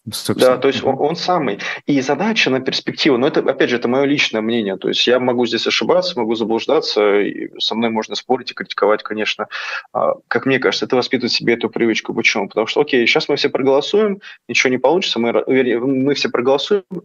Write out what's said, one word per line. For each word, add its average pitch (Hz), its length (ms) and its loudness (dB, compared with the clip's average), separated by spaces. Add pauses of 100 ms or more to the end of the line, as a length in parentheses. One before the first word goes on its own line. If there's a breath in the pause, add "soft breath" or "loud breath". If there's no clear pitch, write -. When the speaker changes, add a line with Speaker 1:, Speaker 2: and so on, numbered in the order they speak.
Speaker 1:
Собственно. 127 460 2
Speaker 2:
Да, - 20 -2
то 131 120 2
есть 131 140 -2
Speaker 1:
Мгм. 131 180 0
Speaker 2:
он, 143 80 2
он 170 80 -4
самый. 151 420 -2 (260 loud breath)
И 143 140 2
задача 156 500 0
на 131 120 0
перспективу, 131 560 0
но 127 100 2
это, 156 140 0
опять 131 280 0
же, 123 60 0
это 120 140 -2
моё 135 160 2
личное 139 340 0
мнение, 107 380 -2
то - 100 -4
есть - 180 0
я 123 140 4
могу 123 260 2
здесь 113 220 -2
ошибаться, 151 500 0
могу 117 180 0
заблуждаться, 110 840 2
и 104 300 -4 (100)
со - 160 -4
мной 113 140 0
можно 110 260 -6
спорить 123 360 -4
и - 20 -10
критиковать, 104 500 0
конечно. 107 440 -6 (440 loud breath)
А, - 220 0 (160)
как 120 160 -2
мне 135 140 2
кажется, 185 260 0
это - 100 0
воспитывать 120 380 0
в - 20 0
себе 117 200 0
эту 117 140 -2
привычку. 110 440 -2
Почему? 104 340 -2
Потому 110 200 -2
что, - 140 0
окей, 131 260 2
щас 151 200 0
мы 147 80 0
все 135 140 0
проголосуем, 147 720 0 (260 loud breath)
ничего 123 220 0
не 127 80 0
получится, 131 420 2
мы 117 120 0
ра-, 110 160 2
вернее, 123 320 2
мы 135 340 0
все 139 160 -2
проголосуем, 139 540 0 (220)